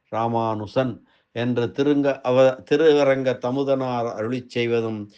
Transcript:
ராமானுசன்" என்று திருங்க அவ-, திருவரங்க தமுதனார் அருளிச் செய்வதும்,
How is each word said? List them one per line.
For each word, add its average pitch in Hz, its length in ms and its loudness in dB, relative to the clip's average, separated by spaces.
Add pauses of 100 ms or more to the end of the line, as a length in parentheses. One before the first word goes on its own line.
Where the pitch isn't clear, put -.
(160)
ராமானுசன்" 113 880 -2 (260)
என்று 120 340 -2
திருங்க 139 580 0
அவ-, 131 480 2
திருவரங்க 139 680 4
தமுதனார் 127 800 -2
அருளிச் 120 340 -6
செய்வதும், 113 680 -2